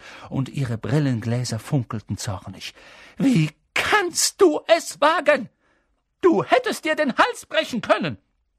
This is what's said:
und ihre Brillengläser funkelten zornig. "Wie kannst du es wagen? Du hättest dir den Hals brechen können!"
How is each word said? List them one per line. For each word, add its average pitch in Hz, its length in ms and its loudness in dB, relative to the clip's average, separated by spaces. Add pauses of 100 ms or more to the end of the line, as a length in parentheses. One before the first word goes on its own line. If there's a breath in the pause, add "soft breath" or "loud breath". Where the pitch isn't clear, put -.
(300 loud breath)
und 131 200 -4
ihre 120 300 -6
Brillengläser 120 800 -2
funkelten 113 580 -4
zornig. - 560 -10 (460 loud breath)
"Wie 202 320 2 (240)
kannst - 640 0
du 302 180 4 (160)
es - 240 -4
wagen? 294 500 2 (720)
Du 208 220 4
hättest - 420 0
dir 311 100 0
den 294 200 0
Hals 415 300 0
brechen 294 360 -4
können!" 175 360 0 (420)